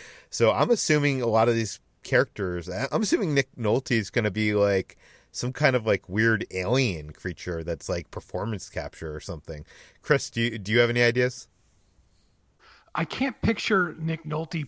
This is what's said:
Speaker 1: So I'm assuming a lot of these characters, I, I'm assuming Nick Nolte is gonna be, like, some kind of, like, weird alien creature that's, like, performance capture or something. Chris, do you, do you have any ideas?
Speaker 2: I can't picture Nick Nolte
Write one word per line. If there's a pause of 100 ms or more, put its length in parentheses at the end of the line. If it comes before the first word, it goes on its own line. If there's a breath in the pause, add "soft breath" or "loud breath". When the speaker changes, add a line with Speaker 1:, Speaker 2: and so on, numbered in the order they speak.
(300 loud breath)
Speaker 1:
So
I'm
assuming
a
lot
of
these (240)
characters,
I,
I'm
assuming
Nick
Nolte
is
gonna
be,
like, (340 soft breath)
some
kind
of,
like,
weird
alien
creature
that's,
like,
performance
capture
or
something. (360 loud breath)
Chris,
do
you,
do
you
have
any
ideas? (1500 soft breath)
Speaker 2:
I
can't
picture
Nick
Nolte